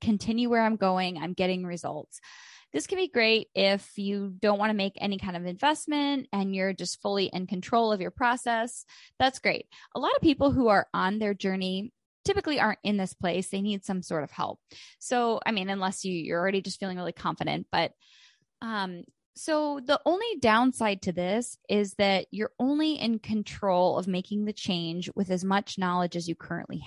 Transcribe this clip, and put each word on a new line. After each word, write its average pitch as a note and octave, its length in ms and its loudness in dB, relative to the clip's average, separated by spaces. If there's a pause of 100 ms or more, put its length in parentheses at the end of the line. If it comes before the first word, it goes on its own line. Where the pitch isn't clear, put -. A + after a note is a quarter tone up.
continue A#3 480 2
where A#3 120 4
I'm A3 140 2
going. F#3 400 2
I'm D#3+ 160 -6
getting F#3 320 0
results." E3 560 -8 (540)
This D4+ 120 -2
can F#4 120 -4
be F#4 100 0
great A3 460 4
if G3 420 2
you G3+ 420 -4
don't G#3 200 4
wanna G#3+ 160 2
make G3 220 0
any G3 200 -2
kind F#3 200 -6
of F3 100 -6
investment C#4+ 840 0
and G3 240 0
you're F#3+ 200 0
just - 260 -8
fully G3+ 260 0
in F#3 200 -4
control A3 440 0
of G3 120 0
your F3+ 80 -4
process. A#3+ 720 -2 (340)
That's C4 200 2
great. - 280 0 (280)
A A#3+ 60 -4
lot F#4+ 140 2
of C#5 60 2
people C#4 300 4
who B3+ 180 4
are G3 240 4
on F#3 260 0
their G#3 140 0
journey F#3+ 580 -2 (340)
typically F#4+ 360 0
aren't G#3+ 240 2
in G#3 120 2
this F#3+ 180 -2
place. F3+ 360 -2
They G3 100 -4
need G3+ 240 -2
some F#3+ 160 -2
sort D#3+ 220 -4
of - 80 -8
help. - 300 -6 (400)
So, A#3+ 440 0
I - 60 0
mean, F#3+ 180 -2
unless F#3+ 360 -2
you, F#3 100 -2
you're E3+ 240 -2
already G3 240 0
just F#3+ 160 -8
feeling F#3 180 -6
really F3 160 -6
confident, E3+ 600 -4
but, E3+ 200 0 (680)
um, G3 420 -6 (320)
so D4+ 500 -2
the C#4+ 220 2
only G4 320 0
downside A3+ 640 2
to F#3 100 -2
this F#3 440 -2 (120)
is G#3 260 0
that G3 360 2
you're G3+ 300 -4
only D4 320 2
in A3+ 260 0
control G3 800 0
of F3+ 80 -2
making G3 380 -2
the G#3 80 -4
change E3+ 640 -4
with F#3 140 -2
as F3+ 120 0
much G3 360 0
knowledge F3+ 360 0
as E3+ 140 -4
you E3 80 -2
currently - 500 -8